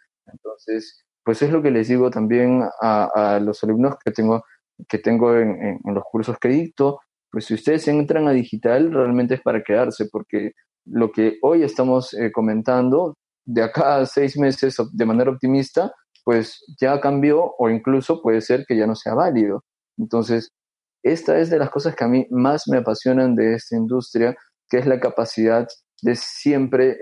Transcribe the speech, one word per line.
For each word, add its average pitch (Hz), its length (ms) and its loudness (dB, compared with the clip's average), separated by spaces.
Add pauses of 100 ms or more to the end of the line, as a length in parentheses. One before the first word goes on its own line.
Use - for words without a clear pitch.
(260)
Entonces, - 800 -10 (180)
pues 113 200 0
es 147 80 0
lo 160 100 2
que 147 80 0
les 113 180 2
digo 127 220 2
también 120 540 2 (180)
a, 104 540 2
a 101 40 0
los 104 240 -4
alumnos 117 400 0
que 113 80 -2
tengo, 113 320 0 (440)
que 110 100 -4
tengo 117 400 2
en, 113 120 2 (120)
en, 101 220 -6
en 104 100 -6
los 98 180 -4
cursos 113 280 -4
que 120 100 0
dicto, 139 500 0 (320)
pues 107 140 -8
si - 80 -4
ustedes 156 340 -2
entran 151 400 0
a 143 40 2
digital, 123 600 0
realmente 127 440 0
es 127 60 -6
para 110 200 -2
quedarse, 110 500 -2
porque 104 420 -6 (320)
lo 117 260 0
que 110 320 0
hoy 165 180 4
estamos, 131 540 0
eh, 110 160 -4
comentando, 127 840 0 (300)
de 117 160 -2
acá 143 360 0
a 131 100 2
seis 139 320 -2
meses, 135 400 0
op-, 113 120 -4
de 113 140 -2
manera 117 240 2
optimista, 135 640 0 (320)
pues 117 380 0 (160)
ya 139 200 2
cambió 147 580 2
o 120 120 2
incluso 131 520 0
puede 110 200 2
ser 127 260 -2
que 123 80 0
ya 107 100 2
no 110 100 0
sea 113 180 -6
válido. 117 500 0 (340)
Entonces, 113 540 -2 (500)
esta 160 380 0
es 165 100 0
de 165 80 2
las 139 120 -2
cosas 147 260 -4
que - 80 -4
a 120 40 0
mí 127 220 2
más 131 380 0
me 135 100 0
apasionan 123 580 0
de 113 180 2
esta 117 240 -6
industria, 117 580 -2 (320)
que 123 120 0
es 127 60 -2
la 131 140 2
capacidad 117 680 0 (340)
de 120 140 0
siempre, 131 880 0